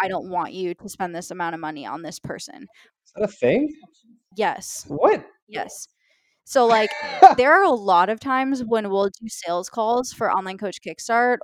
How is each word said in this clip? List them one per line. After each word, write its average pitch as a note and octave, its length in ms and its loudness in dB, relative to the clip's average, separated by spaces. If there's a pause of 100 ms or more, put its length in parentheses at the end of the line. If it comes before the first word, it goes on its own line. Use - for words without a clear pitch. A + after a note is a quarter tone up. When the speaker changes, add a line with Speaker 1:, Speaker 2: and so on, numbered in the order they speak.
Speaker 1:
"I F#3+ 80 -2
don't F#3 220 -8
want F3 220 -4
you F3+ 220 -8
to G3+ 140 -16
spend F3+ 260 -8
this E3+ 160 -12
amount F3 240 -6
of E3 60 -10
money D3+ 240 -10
on C#3 180 -10
this D3+ 180 -12
person." - 480 -14 (360)
Speaker 2:
Is - 120 -20
that G#3 80 -4
a G3+ 40 0
thing? G#3 400 0 (680)
Speaker 1:
Yes. F#3+ 520 -4
Speaker 2:
What? A3 380 2 (220)
Speaker 1:
Yes. - 400 -12 (560)
So, B3 220 4
like, A3 240 4 (100)
Speaker 2:
<laughs> - 360 6
Speaker 1:
there C4 160 6
are F#4+ 120 6
a F4 60 4
lot G3 380 4
of A3 120 -4
times C4 440 -2
when A3 240 -2
we'll G3 200 0
do A3+ 200 -12
sales F3 400 -6
calls A#3+ 440 -2
for A3+ 180 -2
Online F#3+ 280 -4
Coach G3+ 220 -8
Kickstart A#3+ 640 -2